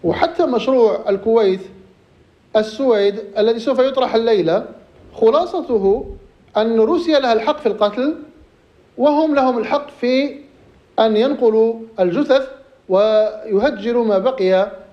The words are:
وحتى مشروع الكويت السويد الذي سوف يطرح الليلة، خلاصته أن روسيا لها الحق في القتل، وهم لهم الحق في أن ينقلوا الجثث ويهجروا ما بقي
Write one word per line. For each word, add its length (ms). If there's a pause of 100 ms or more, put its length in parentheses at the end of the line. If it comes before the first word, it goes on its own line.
وحتى 420
مشروع 640
الكويت 520 (960)
السويد 640 (180)
الذي 200
سوف 200
يطرح 360
الليلة، 520 (480)
خلاصته 1000 (420)
أن 240
روسيا 380
لها 140
الحق 260
في 80
القتل، 500 (840)
وهم 360
لهم 240
الحق 320
في 500 (580)
أن 180
ينقلوا 580 (260)
الجثث 480 (400)
ويهجروا 1160
ما 140
بقي 540 (200)